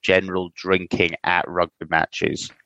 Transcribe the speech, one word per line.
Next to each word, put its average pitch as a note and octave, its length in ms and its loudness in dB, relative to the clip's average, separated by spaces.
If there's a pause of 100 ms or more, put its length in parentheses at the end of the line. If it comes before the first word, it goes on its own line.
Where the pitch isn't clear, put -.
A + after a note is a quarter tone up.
general F#2 540 2
drinking F2+ 560 0 (120)
at F2 240 0
rugby E2+ 400 -4
matches. - 600 0 (160)